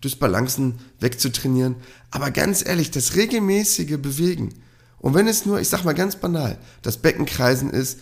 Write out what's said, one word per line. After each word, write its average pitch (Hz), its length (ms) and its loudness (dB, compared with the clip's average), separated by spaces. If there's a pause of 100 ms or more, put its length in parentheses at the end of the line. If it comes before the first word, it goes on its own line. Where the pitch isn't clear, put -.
durchs 135 160 -6
Balancen 127 600 0 (200)
wegzutrainieren. 127 760 0 (340)
Aber 139 220 -4
ganz - 340 0
ehrlich, 170 240 0
das - 260 -2
regelmäßige 196 840 0
Bewegen, 156 480 -2 (480)
und 131 160 0
wenn 196 140 6
es 220 180 0
nur, 202 140 2
ich 175 100 -2
sag 185 160 0
mal 160 80 2
ganz 190 220 0
banal, 160 420 -2 (240)
das 107 160 -4
Beckenkreisen 135 720 2
ist, 131 320 -2